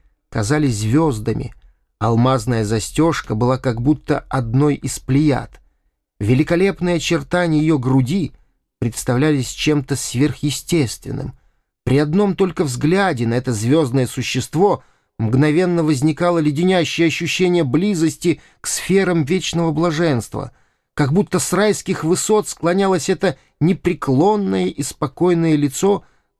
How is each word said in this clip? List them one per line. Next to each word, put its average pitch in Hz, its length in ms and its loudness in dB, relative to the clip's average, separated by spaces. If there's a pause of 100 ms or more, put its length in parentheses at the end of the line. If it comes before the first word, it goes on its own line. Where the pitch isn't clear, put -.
(280)
казались 120 480 0
звездами. 113 760 0 (440)
Алмазная 117 680 2
застежка 113 680 -2
была 123 240 0
как 117 220 -4
будто 147 480 0
одной 131 460 0
из - 240 -8
плеяд. 135 640 0 (600)
Великолепные 170 760 2
очертания 160 640 0
ее 156 180 2
груди 131 540 0 (460)
представлялись 127 720 0
чем-то 143 480 -2
сверхъестественным. - 1400 -4 (520)
При 127 140 4
одном 180 360 2
только 185 300 0
взгляде 147 600 0
на 113 80 0
это 127 180 -2
звездное 123 540 0
существо — 147 760 -2 (360)
мгновенно 151 640 2
возникало 156 560 0
леденящее 165 680 0
ощущение 175 560 0
близости 160 760 0 (200)
к - 60 -14
сферам 180 580 0
вечного 170 460 -2
блаженства, 151 840 -2 (420)
как 139 180 0
будто 180 260 0
с - 140 -6
райских 196 520 0
высот 208 440 0
склонялось 185 600 0
это 190 280 0 (240)
непреклонное 185 1080 0
и 175 160 -4
спокойное 165 760 0
лицо 147 480 0 (360)